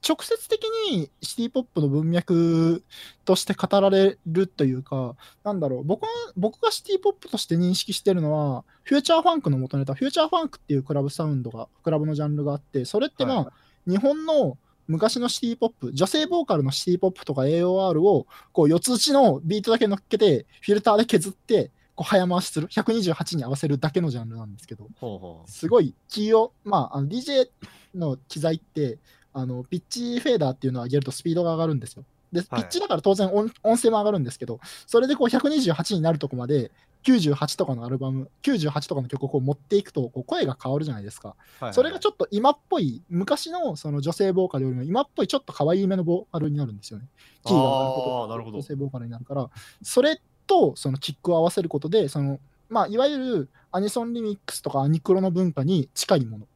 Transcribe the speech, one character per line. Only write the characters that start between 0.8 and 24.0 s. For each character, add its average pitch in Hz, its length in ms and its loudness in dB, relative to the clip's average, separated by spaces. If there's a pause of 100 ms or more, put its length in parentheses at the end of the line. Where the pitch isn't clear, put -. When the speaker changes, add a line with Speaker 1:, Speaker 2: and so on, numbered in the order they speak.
Speaker 1:
に 175 200 -2 (120)
シ - 140 -10
テ 233 80 -2
ィ 240 80 -4
ポ 262 100 -2
ッ - 20 -6
プ - 180 -4
の 143 80 2
文 151 200 0
脈 170 720 2 (440)
と 185 100 4
し - 80 -4
て 202 100 -2
語 196 280 2
ら 196 80 6
れ 190 360 4
る 180 220 0
と - 160 -4
い 131 100 2
う 127 100 -6
か、 131 320 -6 (280)
な 208 100 -4
ん 190 60 -4
だ 151 80 -2
ろ 127 100 -4
う、 123 60 -8
僕 180 200 -2
は、 440 60 -4 (280)
僕 190 240 -2
が 440 100 2
シ - 100 -8
テ - 120 -4
ィ 381 60 0
ポ 403 100 2
ッ 392 40 -2
プ - 140 -14
と - 100 -6
し - 80 -4
て 170 100 -2
認 180 180 2
識 - 180 -4
し - 100 -6
て 196 120 2
る 180 80 0
の 151 120 0
は、 147 300 -2 (200)
フ - 120 2
ュ 285 40 6
ー - 20 -4
チ 302 100 0
ャ 330 60 6
ー 330 40 4
フ 339 60 4
ァ 339 80 4
ン 294 60 -2
ク - 80 -2
の 135 80 2
元 131 200 -4
ネ 139 60 0
タ、 135 120 -4
フ 262 100 -2
ュ - 20 0
ー 285 40 -2
チ 339 100 0
ャ 311 40 6
ー 311 40 -4
フ 370 80 0
ァ 320 80 0
ン - 40 -6
ク - 100 -20
っ - 20 -20
て - 120 -4
い 139 40 2
う 135 60 -2
ク 151 100 -6
ラ 139 80 0
ブ 139 80 -2
サ 160 160 -6
ウ 151 100 0
ン 127 80 -2
ド 117 60 -8
が、 113 180 -12 (160)
ク 165 80 0
ラ 156 80 2
ブ 151 60 -2
の 156 100 -2
ジ 147 60 -4
ャ 151 60 -2
ン 147 100 -2
ル 147 80 -2
が 143 80 0
あ - 20 -4
っ 143 60 -8
て、 127 240 -4
そ 214 160 -2
れ 294 60 0
っ - 20 -4
て - 160 -4
ま 262 80 0
あ、 240 100 2
Speaker 2:
は - 100 -8 (340)
い。 175 40 0
Speaker 1:
日 190 60 2
本 294 280 2
の 269 320 2 (300)
昔 214 300 2
の 247 100 -2
シ - 140 -4
テ 240 60 -2
ィ 233 100 -4
ポ - 80 -2
ッ 226 60 2
プ、 123 200 -10
女 151 160 0
性 302 200 0
ボ 349 160 0
ー - 20 -4
カ 190 100 0
ル 151 80 0
の 131 80 0
シ - 140 -6
テ 180 60 0
ィ 180 80 2
ポ 190 100 2
ッ - 20 -4
プ - 140 -18
と 139 100 -6
か 131 100 0
エ 165 180 2
ー 180 60 0
オ 185 120 0
ー 190 60 0
ア 180 40 2
ー - 40 0
ル 175 120 4
を、 160 180 4 (280)
こ 175 100 4
う、 147 60 6
四 175 100 4
つ 247 140 -2
打 233 40 0
ち 285 140 0
の 233 320 6
ビ 170 140 0
ー 208 40 -2
ト 226 100 0
だ 226 80 4
け 220 80 4
乗 196 100 0
っ - 100 -10
け 226 100 -2
て、 185 280 4 (160)
フ - 100 0
ィ 202 40 6
ル 214 60 0
タ 220 120 4
ー 208 40 6
で 226 80 4
削 190 260 2
っ - 20 -
て、 - 380 0 (220)
こ 170 140 -6
う、 - 20 -10
早 185 160 4
回 180 160 0
し - 60 -6
す - 140 -4
る、 143 100 -4
百 220 220 0
二 233 80 0
十 180 100 0
八 - 240 -4
に 143 80 -2
合 117 60 -8
わ 135 80 -2
せ 160 100 -4
る 143 120 0
だ 151 120 0
け 185 80 0
の 165 100 0